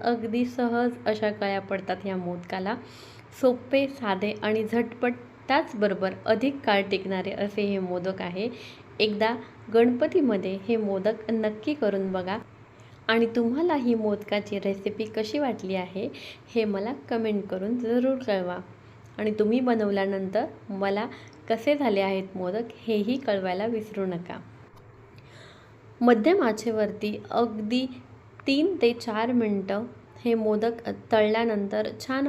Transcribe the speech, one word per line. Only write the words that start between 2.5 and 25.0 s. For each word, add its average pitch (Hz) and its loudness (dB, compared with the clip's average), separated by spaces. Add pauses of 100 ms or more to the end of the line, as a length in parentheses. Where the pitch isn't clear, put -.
सोपे, 269 2
साधे 208 -2 (100)
आणि 220 0
झटपट, 233 0 (340)
त्याचबरोबर 202 0 (120)
अधिक 254 2
काळ 202 4 (100)
टिकणारे 190 -2
असे 202 -4
हे 202 0
मोदक 185 -4
आहे. 185 -4 (500)
एकदा 220 2 (380)
गणपतीमध्ये 240 4
हे 233 2
मोदक 208 0
नक्की 214 0
करून 196 0
बघा 185 -2 (720)
आणि 226 4
तुम्हाला 269 2
ही 240 2
मोदकाची 208 -2
रेसिपी 202 -2
कशी 214 -2
वाटली 208 -2
आहे 185 -4 (460)
हे 226 2
मला 208 -2 (160)
कमेंट 214 0
करून 202 -4
जरूर 247 2
कळवा 190 -2 (600)
आणि 214 0
तुम्ही 214 4
बनवल्यानंतर 202 2 (240)
मला 196 -2 (420)
कसे 226 2
झाले 226 2
आहेत 190 0 (120)
मोदक 185 -2 (240)
हेही 220 2
कळवायला 190 0
विसरू 214 -2
नका. 175 -4 (1600)